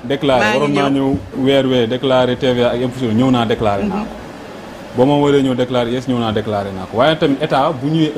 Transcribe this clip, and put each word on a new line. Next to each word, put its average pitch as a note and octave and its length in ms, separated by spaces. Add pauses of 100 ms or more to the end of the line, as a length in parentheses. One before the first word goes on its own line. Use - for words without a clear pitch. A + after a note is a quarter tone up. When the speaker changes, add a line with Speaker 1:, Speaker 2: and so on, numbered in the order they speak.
Speaker 1:
Déclaré. C3+ 360
Speaker 2:
Maa - 100
ngi - 80
Speaker 1:
Waroon C#3+ 140
naa C#3+ 180
Speaker 2:
ñëw. C3+ 200
Speaker 1:
ñëw C3+ 340
weer C3+ 220
wee B2 200
déclaré B2+ 500
T B2+ 180
V A#2+ 100
A A#2+ 60
ak A#2+ 120
impôt B2 180
sur, A#2 120
ñëw B2+ 180
naa A#2+ 140
déclaré G#2+ 400
naa G#3 200
ko. - 20
Speaker 2:
Mhm. - 880
Speaker 1:
Ba B2 80
ma D3 100
waree C#3+ 280
ñëw C3 120
déclaré, A#2+ 380
yes, B2+ 160
ñëw B2 100
naa A2+ 140
déclaré G#2 400
naa F#2 180
ko. G#2 80
Waaye D#3 200
tamit C#3+ 240
état D3+ 300
bu C3+ 180
ñëwee D#3 280